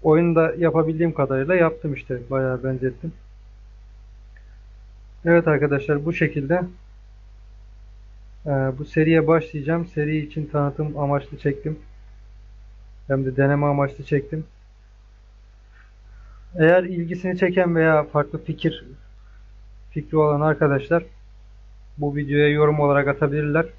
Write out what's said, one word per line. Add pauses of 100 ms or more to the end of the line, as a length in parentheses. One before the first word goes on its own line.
Oyunu
da
yapabildiğim
kadarıyla
yaptım
işte. (100)
Bayağı
benzettim. (2000)
Evet
arkadaşlar,
bu
şekilde, (1800)
e,
bu
seriye
başlayacağım.
Seri
için
tanıtım
amaçlı
çektim. (1300)
Hem
de
deneme
amaçlı
çektim. (2250)
Eğer
ilgisini
çeken
veya
farklı
fikir, (1040)
fikri
olan
arkadaşlar (960)
bu
videoya
yorum
olarak
atabilirler. (120)